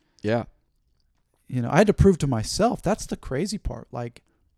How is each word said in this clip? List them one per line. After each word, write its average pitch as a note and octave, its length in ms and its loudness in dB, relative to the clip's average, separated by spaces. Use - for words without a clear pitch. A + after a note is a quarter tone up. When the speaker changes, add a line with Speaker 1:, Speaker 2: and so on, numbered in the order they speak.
Speaker 1:
Yeah. A2 220 0
Speaker 2:
You B2+ 120 -4
know, A#2 100 -4
I C#3+ 80 4
had G#3 100 6
to G3+ 40 2
prove F#3+ 260 6
to D3+ 80 -2
myself. C#3 540 -2
That's G3+ 240 -2
the - 120 -8
crazy F#3+ 420 -6
part. A#2+ 320 -10
Like, B2 320 -10